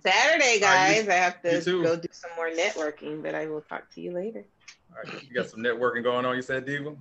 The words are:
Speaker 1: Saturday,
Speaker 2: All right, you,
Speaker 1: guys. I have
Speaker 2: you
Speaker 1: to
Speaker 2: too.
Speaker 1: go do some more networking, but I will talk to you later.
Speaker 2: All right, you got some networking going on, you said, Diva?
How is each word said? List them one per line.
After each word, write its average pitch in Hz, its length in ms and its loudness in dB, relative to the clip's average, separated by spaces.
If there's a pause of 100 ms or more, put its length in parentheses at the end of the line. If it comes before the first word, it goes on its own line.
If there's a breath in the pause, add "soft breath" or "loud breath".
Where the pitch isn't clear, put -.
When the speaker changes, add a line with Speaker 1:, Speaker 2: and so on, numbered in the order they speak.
Speaker 1:
Saturday, 240 600 4
Speaker 2:
All 202 80 6
right, 190 240 6
you, 220 60 2
Speaker 1:
guys. 202 60 -4
I 185 60 4
have 180 300 2
Speaker 2:
you 170 140 2
Speaker 1:
to 170 60 -4
Speaker 2:
too. 180 180 0
Speaker 1:
go 165 140 2
do 165 160 -8
some - 240 -16
more 165 140 -4
networking, 156 720 -4
but 156 120 -6
I 156 120 -4
will 151 160 -6
talk - 320 -12
to 165 60 -16
you 175 120 -8
later. 202 320 -8 (480)
Speaker 2:
All - 60 -20 (140)
right, - 140 -14
you 120 80 -14
got 120 140 -2
some 110 120 -14
networking 120 440 0
going 123 220 0
on, 127 100 0
you 127 60 -4
said, 131 240 -6
Diva? 143 340 -6